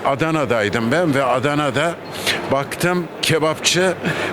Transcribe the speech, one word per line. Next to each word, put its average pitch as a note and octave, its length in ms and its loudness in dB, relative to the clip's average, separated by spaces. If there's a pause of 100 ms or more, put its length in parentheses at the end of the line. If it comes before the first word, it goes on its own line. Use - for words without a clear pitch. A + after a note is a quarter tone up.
Adana'daydım A#2+ 880 2
ben D#3+ 220 2
ve C#3 100 2
Adana'da C#3+ 720 0 (580)
baktım E3+ 520 0 (180)
kebapçı D#3+ 720 2 (400)